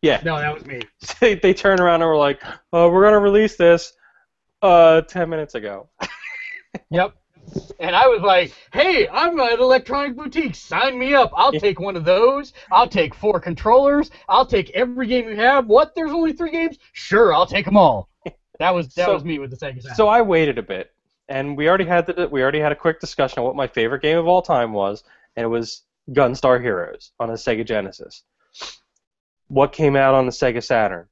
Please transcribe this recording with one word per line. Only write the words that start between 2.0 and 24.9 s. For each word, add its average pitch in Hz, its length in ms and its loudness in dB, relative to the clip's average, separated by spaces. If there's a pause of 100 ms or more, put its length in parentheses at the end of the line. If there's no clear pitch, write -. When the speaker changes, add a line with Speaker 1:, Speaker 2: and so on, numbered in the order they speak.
Speaker 1:
and 165 80 0
were 156 80 2
like, 143 240 0 (320)
"Uh, 170 180 4
we're 185 120 4
gonna 214 160 6
release 202 380 2
this, 170 360 2 (680)
uh, 170 400 6
ten 165 280 -6
minutes 156 260 -8
ago." 104 340 -12 (120)
<laughs> - 80 -10 (800)
Speaker 2:
Yep. 180 240 -2 (680)
And 175 160 -4
I 247 120 6
was 226 140 2
like, 180 300 2 (220)
"Hey, 302 340 2
I'm 330 320 -2
at 233 200 0
Electronic 254 580 0
Boutique. 294 380 -6
Sign 247 440 -4
me 262 140 -2
up. 262 220 4
I'll 220 180 2
Speaker 1:
Yeah. 151 80 -2
Speaker 2:
take 190 180 -2
one 190 160 -8
of 165 80 -8
those. 240 480 2 (200)
I'll 220 160 4
take 165 280 -2
four 202 240 -2
controllers. 277 720 0 (160)
I'll 226 180 2
take 220 260 -4
every 247 360 -4
game 233 220 -4
you 214 80 -10
have. 254 300 2
What? 277 280 4
There's 320 160 -6
only 320 220 -2
three 320 180 -8
games? 330 260 -6 (160)
Sure, 202 400 2
I'll 165 120 2
take 190 220 -6
'em 196 100 4
all." 131 320 2 (500)
That 180 140 0
was, 165 220 -6
that 175 120 0
Speaker 1:
So, 202 60 2
Speaker 2:
was 156 120 -6
me 160 140 -6
with 135 120 -12
the 127 60 -16
Sega 127 240 -14
Saturn. 127 140 -16
Speaker 1:
so 214 120 2
I 226 140 4
waited 165 360 0
a 110 60 -8
bit, 95 280 -10 (380)
and 139 280 -8
we 147 100 -2
already 185 180 2
had 175 220 0
the, 175 240 -6
we 139 100 -2
already 139 200 0
had 147 100 0
a 143 40 -4
quick 160 260 -4
discussion - 380 -6
on 120 60 -2
what 131 100 -4
my 135 120 -4
favorite 123 340 -4
game 151 160 0
of 165 100 -2
all 180 140 2
time 127 320 -2
was, 101 300 -4 (320)